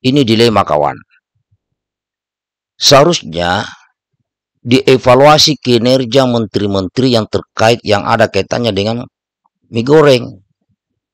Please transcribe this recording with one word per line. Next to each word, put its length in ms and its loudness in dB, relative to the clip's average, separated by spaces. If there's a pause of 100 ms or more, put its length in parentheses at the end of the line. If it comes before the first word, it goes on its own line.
Ini 160 0
dilema, 400 2
kawan. 320 -2 (1900)
Seharusnya 840 0 (960)
dievaluasi 960 2
kinerja 640 0
menteri-menteri 920 -2
yang 120 -2
terkait, 560 -2
yang 240 -4
ada 240 0
kaitannya 400 -4
dengan 320 -6 (680)
mie 120 -4
goreng. 560 2 (760)